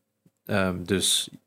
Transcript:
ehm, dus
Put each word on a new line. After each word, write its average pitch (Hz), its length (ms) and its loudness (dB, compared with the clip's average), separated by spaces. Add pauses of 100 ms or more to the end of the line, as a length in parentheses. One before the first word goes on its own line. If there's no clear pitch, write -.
(460)
ehm, 92 400 0
dus - 440 0 (180)